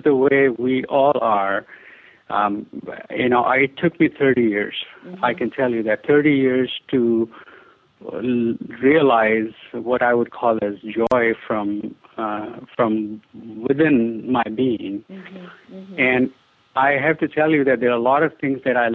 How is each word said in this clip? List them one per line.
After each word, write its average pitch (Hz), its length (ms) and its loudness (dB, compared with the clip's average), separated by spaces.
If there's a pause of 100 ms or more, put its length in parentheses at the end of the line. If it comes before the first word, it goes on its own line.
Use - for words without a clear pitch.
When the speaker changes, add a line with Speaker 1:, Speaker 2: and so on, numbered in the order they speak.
Speaker 1:
the 147 120 4
way 139 340 4
we 127 360 -2
all 139 360 2
are. 101 440 0 (640)
Um, 104 380 -2 (420)
you 127 200 -2
know, 120 140 2
I, 127 140 0
it 135 200 0
took - 220 -2
me 160 100 4
thirty 127 340 2
years. 101 300 0 (320)
Speaker 2:
Mm-hmm. 180 180 -14
Speaker 1:
I 120 120 0
can 117 160 -4
tell 131 200 -2
you 113 120 -2
that 107 240 -2
thirty 147 280 4
years 127 360 2 (180)
to, 117 400 2 (760)
uh, - 120 -10
l-, 120 380 -2 (260)
realize 113 720 4 (200)
what 120 280 -2
I 120 140 2
would 117 160 0
call 113 320 0
as 104 160 0
joy 113 540 0 (140)
from, 104 480 -4 (220)
uh, 107 400 -8 (180)
from 110 460 -2 (460)
within 127 640 2
my 120 120 0
being. 110 680 -4
Speaker 2:
Mm-hmm. 185 640 -20
Mm-hmm. 190 240 -14
Speaker 1:
And 127 320 2 (460)
I 139 240 2
have 156 180 0
to 151 100 -2
tell 156 220 0
you 147 120 2
that 131 160 2
there 120 100 2
are 123 40 2
a 120 80 0
lot 135 200 2
of 156 160 -2
things 139 280 -4
that 127 100 0
I 120 200 0